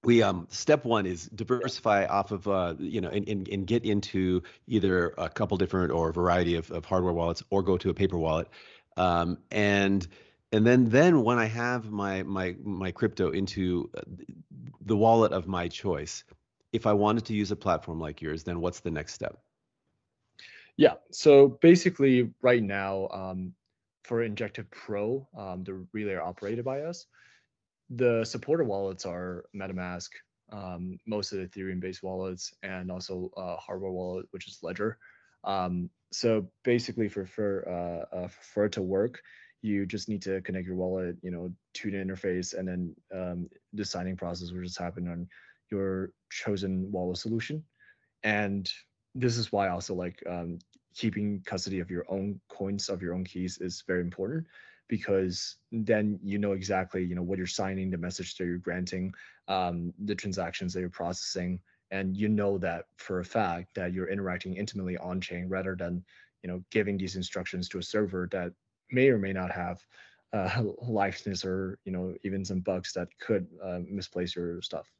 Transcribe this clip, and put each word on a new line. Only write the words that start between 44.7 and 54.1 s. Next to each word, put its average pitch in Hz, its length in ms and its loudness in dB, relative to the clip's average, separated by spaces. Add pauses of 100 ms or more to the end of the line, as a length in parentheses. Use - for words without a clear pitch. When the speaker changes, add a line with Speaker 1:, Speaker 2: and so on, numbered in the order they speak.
Speaker 2:
happen 87 300 -6
on 87 200 -6 (420)
your 95 420 -2 (180)
chosen 95 600 -2
wallet 90 280 -2
solution. 113 440 -4 (600)
And 101 480 0 (440)
this 123 220 0
is 113 160 -4
why 101 160 2
also, 87 260 -4
like, 90 340 -6
um, 87 300 -6 (360)
keeping 104 500 -2
custody 92 360 -4
of 87 100 -8
your 87 180 -4
own 95 400 -4
coins, 98 400 -6
of 92 140 -6
your 87 120 -4
own 92 100 -4
keys 90 340 -6
is 90 280 -8
very 90 140 0
important, 104 460 -4 (420)